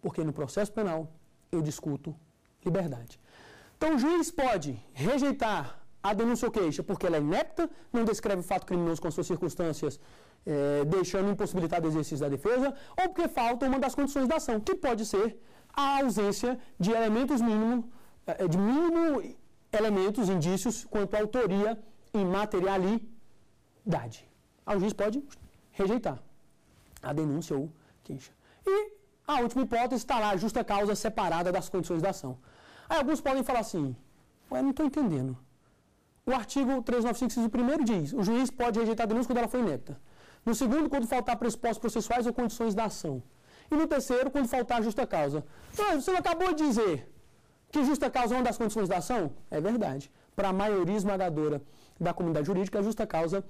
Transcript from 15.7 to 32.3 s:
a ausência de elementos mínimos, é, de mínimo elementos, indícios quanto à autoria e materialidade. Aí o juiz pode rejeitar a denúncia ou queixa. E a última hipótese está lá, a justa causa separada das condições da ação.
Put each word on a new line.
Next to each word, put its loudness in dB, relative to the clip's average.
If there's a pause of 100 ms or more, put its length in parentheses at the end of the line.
a 2
ausência 0 (200)
de 2
elementos 2
mínimos, 2 (420)
é, -2
de 2
mínimo 2 (360)
elementos, 2
indícios 0
quanto -2
à 2
autoria 0 (320)
e 2
materialidade. -2 (360)
Aí -2
o 2
juiz 0
pode -2 (480)
rejeitar 0 (800)
a -6
denúncia 0
ou -4 (320)
queixa. -12 (340)
E 2 (340)
a 2
última 0
hipótese 0
está 0
lá, 2
a 0
justa -2
causa 0
separada -2
das -2
condições -2
da 2
ação. -8 (500)